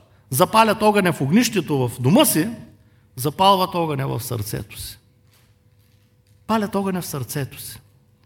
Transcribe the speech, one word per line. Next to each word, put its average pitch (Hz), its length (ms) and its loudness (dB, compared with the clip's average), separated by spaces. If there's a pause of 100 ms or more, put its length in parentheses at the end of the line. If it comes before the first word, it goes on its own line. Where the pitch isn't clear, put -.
(300)
запалят 214 520 2
огъня 202 320 4
в - 80 -8
огнището 151 680 0
в 117 140 -10
дома 180 240 6
си, 175 240 0 (680)
запалват 185 600 2
огъня 151 320 -2
в 127 160 -6
сърцето - 560 -8
си. - 200 -16 (1500)
Палят 214 280 -2
огъня 190 260 -2
в - 40 -8
сърцето 135 560 -8
си. - 180 -16 (460)